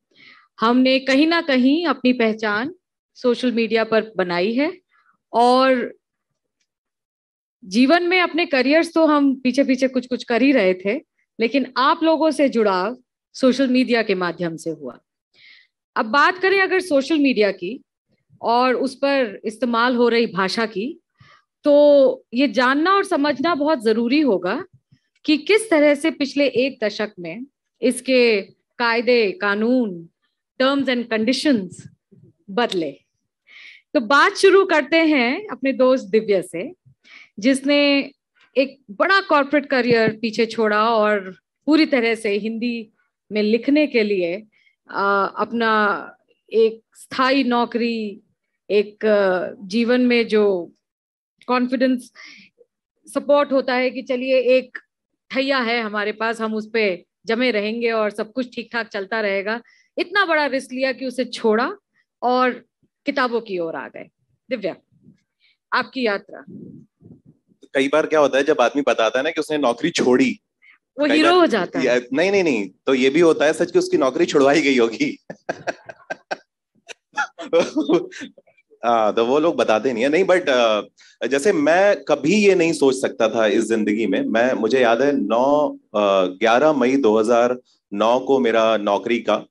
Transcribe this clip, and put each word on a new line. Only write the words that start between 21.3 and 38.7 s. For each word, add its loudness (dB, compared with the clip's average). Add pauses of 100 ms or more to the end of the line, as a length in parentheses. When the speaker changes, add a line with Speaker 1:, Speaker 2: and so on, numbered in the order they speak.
Speaker 1:
तो 4 (100)
ये 2
जानना 0
और 2
समझना -2
बहुत -2
जरूरी 0
होगा -2 (600)
कि 0
किस 0
तरह 4
से -2
पिछले -2
एक -2
दशक -4
में -12 (380)
इसके 2 (380)
कायदे, 0
कानून, -2 (520)
terms 0
and -4
conditions -2 (680)
बदले। -4 (1040)
तो 2
बात 2
शुरू 6
करते 0
हैं 2
अपने -4
दोस्त 2
दिव्या 0
से, -10 (680)
जिसने 0 (760)
एक 0 (120)